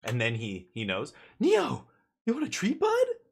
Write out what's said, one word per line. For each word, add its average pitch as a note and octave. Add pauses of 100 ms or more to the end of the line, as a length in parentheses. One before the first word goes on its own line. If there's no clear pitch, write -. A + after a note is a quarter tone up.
and A#2+
then A#2
he, G2+
he A2+
knows. G2+ (280)
Neo, F4+ (380)
you A3+
want C#4+
a -
treat, B3+
bud? A4+ (260)